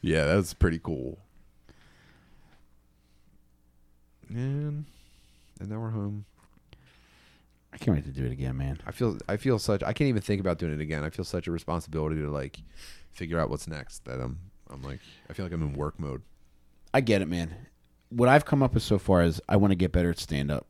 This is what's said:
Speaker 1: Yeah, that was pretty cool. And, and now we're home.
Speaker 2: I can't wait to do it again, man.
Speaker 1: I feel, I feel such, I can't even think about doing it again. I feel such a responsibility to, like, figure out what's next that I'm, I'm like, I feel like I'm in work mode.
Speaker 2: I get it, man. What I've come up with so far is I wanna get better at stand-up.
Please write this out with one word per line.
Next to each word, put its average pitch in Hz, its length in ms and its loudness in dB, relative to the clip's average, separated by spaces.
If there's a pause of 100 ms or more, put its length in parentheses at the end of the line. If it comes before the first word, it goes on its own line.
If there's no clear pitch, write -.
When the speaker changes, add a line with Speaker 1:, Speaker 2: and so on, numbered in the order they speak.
Speaker 1:
Yeah, 78 260 4
that 85 100 4
was 90 160 0
pretty 82 260 2
cool. 71 400 -6 (3000)
And, 147 560 -4 (760)
and 95 100 -10
now 107 100 -6
we're 113 100 -6
home. 104 340 -4 (1500)
Speaker 2:
I - 40 -20
can't 90 200 2
wait 69 80 -4
to 67 60 -10
do 65 140 -4
it 62 60 -2
again, 65 240 -4
man. 67 320 -4
Speaker 1:
I - 40 -10
feel, 113 260 0 (100)
I 98 80 0
feel 120 240 2
such, 101 240 0
I - 80 0
can't 143 160 2
even 113 140 2
think 101 180 0
about 92 180 0
doing 82 160 -2
it 76 60 -4
again. 76 240 -2
I 78 60 -2
feel 90 160 -6
such - 220 -4
a 85 40 -2
responsibility 80 720 -2
to, 73 80 -4
like, 71 320 -6 (500)
figure 82 300 -4
out 71 80 0
what's 76 180 -6
next - 380 -12
that 64 160 -6
I'm, 65 180 -6 (300)
I'm 67 140 -14
like, 67 160 -10 (300)
I - 40 -14
feel 95 120 -6
like 85 80 -6
I'm 82 100 -2
in 73 100 -2
work 73 260 -6
mode. 71 220 -6 (720)
Speaker 2:
I 135 80 4
get 110 200 4
it, 85 60 -2
man. 85 260 -2 (540)
What 120 220 4
I've 147 160 8
come 139 180 4
up 127 120 2
with 117 80 2
so 101 160 4
far 92 220 6
is 85 280 4
I 104 80 6
wanna 98 180 8
get 87 160 2
better 87 200 4
at - 80 -4
stand-up. 71 500 -2